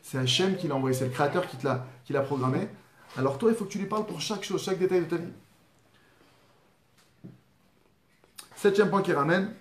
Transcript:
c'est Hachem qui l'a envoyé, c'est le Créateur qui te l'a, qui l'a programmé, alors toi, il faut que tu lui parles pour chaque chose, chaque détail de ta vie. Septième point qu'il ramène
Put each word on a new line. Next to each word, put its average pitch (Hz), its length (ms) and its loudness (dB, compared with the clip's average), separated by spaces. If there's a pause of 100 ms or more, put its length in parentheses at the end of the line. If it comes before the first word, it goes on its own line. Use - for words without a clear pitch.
c'est - 160 -8
Hachem 180 360 2
qui 170 140 -4
l'a 139 80 0
envoyé, 131 180 2
c'est 127 120 0
le 123 60 -4
Créateur 175 340 0
qui - 100 -14
te 135 100 -6
l'a, 123 200 -2 (180)
qui - 80 -8
l'a 139 80 2
programmé, 139 480 0 (480)
alors 131 220 0
toi, 226 120 4
il 220 60 4
faut 208 80 -4
que 190 60 -10
tu 196 80 -6
lui 196 80 -4
parles 208 180 -2
pour 165 160 -8
chaque 202 240 -6
chose, 180 180 -4
chaque 185 160 -2
détail 185 220 4
de 160 60 -2
ta 175 100 -2
vie. 165 160 -6 (3250)
Septième 196 360 4
point 196 100 2
qu'il 180 140 2
ramène 175 460 2